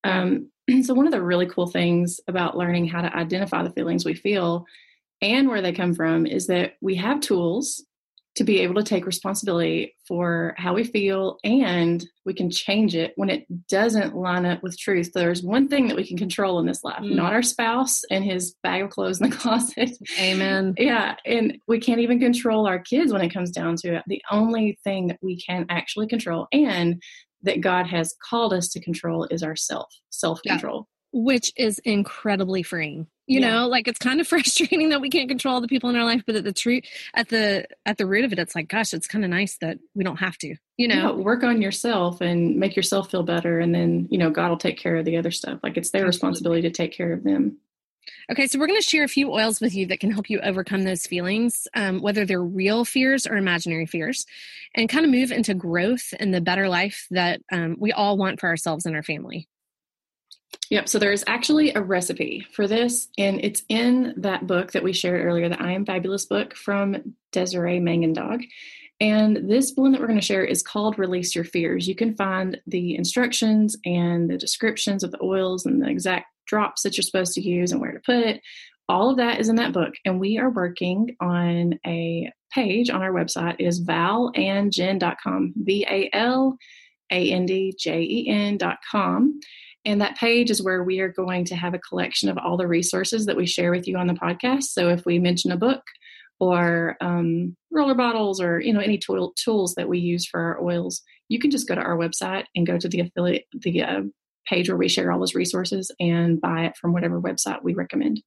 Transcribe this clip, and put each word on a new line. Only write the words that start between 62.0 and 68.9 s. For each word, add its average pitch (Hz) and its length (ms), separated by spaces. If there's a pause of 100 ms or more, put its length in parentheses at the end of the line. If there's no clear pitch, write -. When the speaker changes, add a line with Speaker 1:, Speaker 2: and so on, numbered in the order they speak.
Speaker 1:
for 208 160
this, 240 400 (100)
and 196 260
it's 208 260
in 247 480
that 190 300
book 180 240
that 180 120
we 185 100
shared 175 320
earlier, 170 240
the 175 120
I 180 120
Am 196 120
Fabulous 190 400
book - 300
from 202 600 (160)
Desiree 180 480
Mangendog. 170 640 (560)